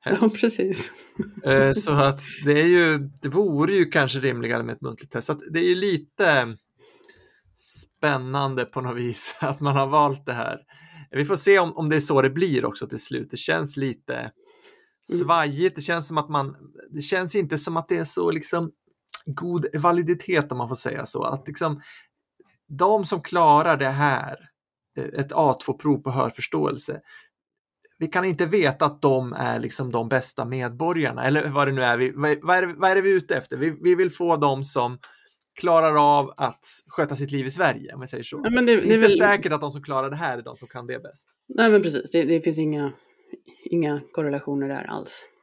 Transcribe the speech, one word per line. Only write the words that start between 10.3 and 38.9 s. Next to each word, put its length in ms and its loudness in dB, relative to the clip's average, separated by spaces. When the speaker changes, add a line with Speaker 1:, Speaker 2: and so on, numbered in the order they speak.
Speaker 2:
här. 260 -6
Vi 140 0
får 120 0
se 220 6
om, 180 0
om 120 -2
det 80 2
är 40 4
så 220 4
det 80 4
blir 340 0
också 220 -6
till 160 -10
slut. 280 -8
Det 60 -12
känns 400 -2
lite 540 -6
Speaker 1:
Mm. 80 -2
Speaker 2:
svajigt. 580 0
Det 60 -8
känns 260 -4
som 100 -2
att 100 -4
man, 280 -4
det 100 -10
känns 360 -2
inte 220 0
som 180 -4
att 120 -4
det 100 0
är 60 -2
så, 260 -2
liksom, 400 -4
god 400 -4
validitet, 760 0
om 60 -8
man 100 -6
får 80 -4
säga 300 -6
så. 160 -6
Att, 260 -6
liksom, 320 -4
de 360 2
som 180 -4
klarar 540 4
det 120 0
här, 500 0
eh, 60 -6
ett 300 -6
A 300 4
två-prov 380 0
på 80 -4
hörförståelse, 880 -4
vi 80 -4
kan 180 -2
inte 220 0
veta 380 2
att 180 -2
de 300 2
är 280 -4
liksom 320 -6
de 160 -2
bästa 360 -2
medborgarna, 800 -4
eller 240 2
vad 200 0
det 40 -2
nu 100 0
är 140 4
vi, 200 0
vad, 260 0
vad 140 2
är 100 2
det, 120 -6
vad 120 2
är 40 2
det 60 4
vi 120 2
är 40 4
ute 200 -2
efter? 200 -8
Vi, 260 -2
vi 120 6
vill 160 0
få 260 0
dem 280 0
som 340 -4
klarar 580 4
av 180 -4
att 280 -6
sköta 280 -2
sitt 160 -6
liv 140 -4
i 40 -6
Sverige, 440 -2
om 60 -14
vi 60 -14
säger 180 -12
så. 200 -12
Speaker 1:
Ja, 60 0
men 160 4
det, 100 8
Speaker 2:
Det 60 4
är 0 -
Speaker 1:
det 0 -
är 120 6